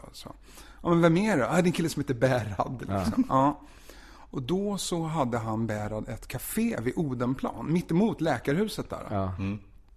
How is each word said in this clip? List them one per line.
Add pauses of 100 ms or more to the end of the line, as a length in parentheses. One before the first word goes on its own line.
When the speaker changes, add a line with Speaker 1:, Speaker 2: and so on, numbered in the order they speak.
(120)
Speaker 1:
så. (500)
Ja,
men
vem
är
det?
Ja,
det
är
en
kille
som
heter
Berad,
liksom.
Speaker 2:
Ja.
Speaker 1:
Ja. (680)
Och
då
så
hade
han,
Berad,
ett
café
vid
Odenplan,
mitt
emot
läkarhuset
där.
Speaker 2:
Ja.
Speaker 3:
Mm. (380)